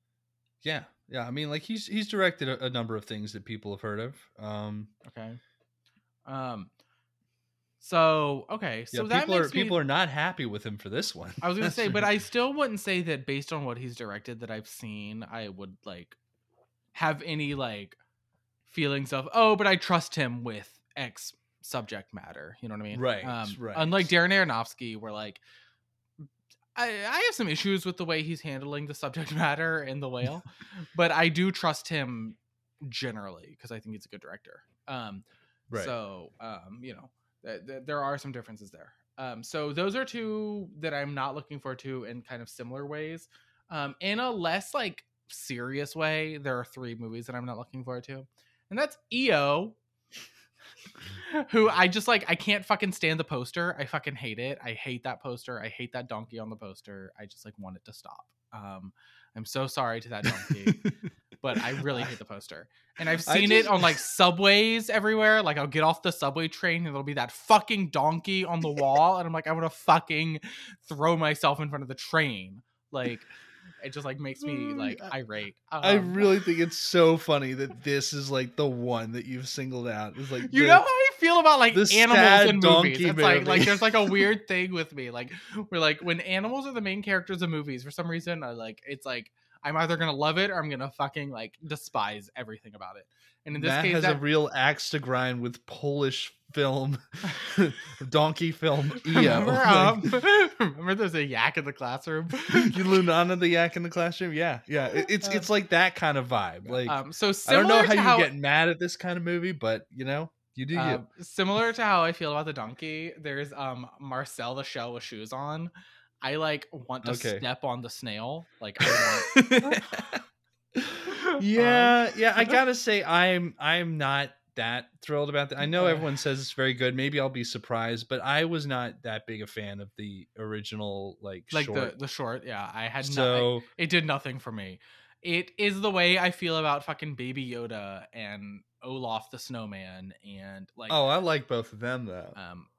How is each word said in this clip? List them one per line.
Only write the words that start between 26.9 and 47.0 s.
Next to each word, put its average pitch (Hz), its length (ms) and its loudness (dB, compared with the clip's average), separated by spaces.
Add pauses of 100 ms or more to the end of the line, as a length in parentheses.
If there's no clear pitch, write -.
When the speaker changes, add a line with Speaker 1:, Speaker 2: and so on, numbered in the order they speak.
Speaker 2:
have 453 80 0
some 208 140 -2
issues 185 360 0
with 180 120 -6
the 180 80 -6
way 160 180 -2
he's 156 200 -6
handling 143 440 -8
the 143 80 -10
subject 151 400 -8
<laughs> - 0 -
matter 160 480 0
in 135 160 -8
The 139 100 -6
Whale, 127 360 -4 (260)
Speaker 1:
<laughs> 180 260 -16
Speaker 2:
but 170 140 4
I 165 200 4
do 180 200 2
trust - 380 -2
him 123 480 -6 (520)
generally 101 720 -10
'cause 117 120 -16
I 110 80 -12
think 110 160 -16
he's 98 100 -20
a - 20 -20
good 101 120 -20
director. - 420 -20 (240)
Um, 110 380 -12 (440)
Speaker 1:
Right. 110 160 -6
Speaker 2:
so, 98 540 -10
um, 107 440 -16
you 127 120 -16
know, - 140 -20 (380)
th-, 98 200 -14
th-, 135 200 -16
there 147 160 -6
are 139 160 -4
some 139 120 -12
differences 110 400 -16
there. 80 220 -20 (240)
Um, 123 260 -12
so 151 300 -6
those 190 240 -4
are 262 80 -4
two 214 640 -8 (120)
that 156 120 -6
I'm 143 220 -6
not 135 200 -4
looking 147 260 -14
forward 131 180 -10
to 131 260 -10
in 120 160 -14
kind 117 220 -14
of 113 80 -18
similar 131 360 -12
ways. 156 420 -10 (420)
Um, 143 300 -6
in 202 180 -2
a 254 120 -2
less, 190 440 -4
like, 226 300 -6 (240)
serious 135 680 -8
way, 156 400 -2
there 135 220 -4
are 120 60 -6
three 120 300 -12
movies 117 320 -10